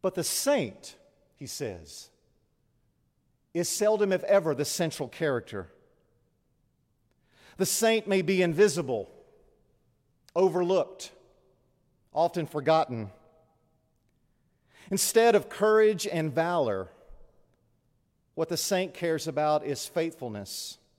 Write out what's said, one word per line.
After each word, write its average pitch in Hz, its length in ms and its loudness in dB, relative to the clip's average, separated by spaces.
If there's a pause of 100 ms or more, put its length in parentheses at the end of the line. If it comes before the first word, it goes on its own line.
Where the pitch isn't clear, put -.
But 185 140 -2
the 170 80 -4
saint, - 720 -2 (400)
he 139 100 -18
says, 90 640 -12 (1400)
is 170 160 -2
seldom, 208 420 2
if 185 120 0
ever, 165 320 2
the 139 100 -2
central 151 420 -4
character. 113 640 -4 (1900)
The 185 100 0
saint 220 400 2
may 196 160 2
be 185 180 2
invisible, 160 720 2 (1200)
overlooked, 180 760 0 (1000)
often 165 360 -2
forgotten. 135 640 0 (1800)
Instead 226 460 4
of - 140 2
courage 214 580 4
and 160 260 -2
valor, 143 560 0 (1400)
what 160 160 -4
the 165 80 -2
saint 185 380 -2
cares 160 320 -2
about 151 360 0
is 135 220 -6
faithfulness. 127 960 -8 (200)